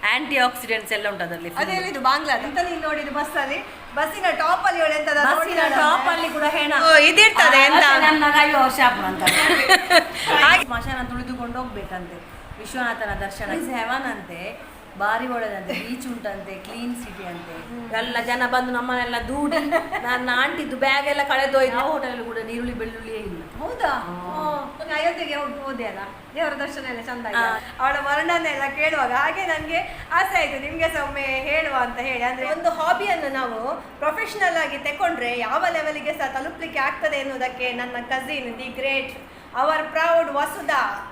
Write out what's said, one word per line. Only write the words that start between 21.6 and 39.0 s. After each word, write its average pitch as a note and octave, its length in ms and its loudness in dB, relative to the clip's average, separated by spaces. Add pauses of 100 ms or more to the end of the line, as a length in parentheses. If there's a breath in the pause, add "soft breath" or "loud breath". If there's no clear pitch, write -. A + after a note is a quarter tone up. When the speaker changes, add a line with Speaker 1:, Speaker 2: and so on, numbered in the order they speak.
Speaker 1:
ಯಾವ C#4 140 0
ಹೋಟೆಲ್ B3 340 -4
ಕೂಡ A#3 120 -8
ನೀರುಳ್ಳಿ A#3 360 -6
ಬೆಳ್ಳುಳ್ಳಿಯೇ A3 440 -8
ಇಲ್ಲ. F3+ 260 -10 (160)
Speaker 2:
ಹೌದಾ? G4 300 -2
Speaker 1:
ಹ್ಮ್. F3+ 360 -4
Speaker 2:
ಓ, D4 600 -6
ನೀನ್ D4+ 120 -4
ಅಯೋಧ್ಯೆಗೆ E4 380 -2
ಹೋಗಿ C#4+ 240 -6
ಹೋದೆ C4 260 -8
ಅಲ್ಲ, F#3+ 140 -8 (360)
ದೇವರ D4+ 180 -2
ದರ್ಶನ C#4 320 -8
ಎಲ್ಲ A#3+ 160 -8
ಚಂದ A#3+ 240 -10
ಆಯ್ತಾ? A3 140 0
Speaker 1:
ಹಾ. A3+ 400 -2
Speaker 2:
ಅವಳ C#4 200 2
ಮರಣನೆಲ್ಲ D4+ 640 0 (120)
ಕೇಳುವಾಗ D4 380 2
ಹಾಗೆ D#4+ 320 0
ನನ್ಗೆ D#4+ 680 -4
ಆಸೆ F#4+ 260 2
ಆಯ್ತು, C#4 240 0
ನಿಮ್ಗೆ D#4+ 320 -2
ಸಹ D4+ 100 -2
ಒಮ್ಮೆ C#4 180 -4
ಹೇಳುವ C#4 540 0
ಅಂತ A#3+ 240 0
ಹೇಳಿ. B3 240 -2
ಅಂದ್ರೆ B3+ 280 -2
ಒಂದು E4 180 0
ಹಾಬಿಯನ್ನು E4+ 600 0
ನಾವು B3+ 300 -4 (400 loud breath)
ಪ್ರೊಫೆಷನಲ್ F4+ 580 0
ಆಗಿ C#4+ 200 -2
ತಕೊಂಡ್ರೆ C#4+ 640 -2
ಯಾವ B3+ 300 0
ಲೆವೆಲ್ಗೆ D4+ 440 -4
ಸಹ C4+ 260 -4
ತಲುಪ್ಲಿಕ್ಕೆ D#4+ 400 -8
ಆಗ್ತದೆ C#4+ 380 -2
ಎನ್ನುವುದಕ್ಕೆ B3+ 560 -4
ನನ್ನ B3 220 -6 (140)
ಕಸಿನ್, C4 460 -4
the B3+ 140 -10 (100)
great, C4+ 300 -2 (520 loud breath)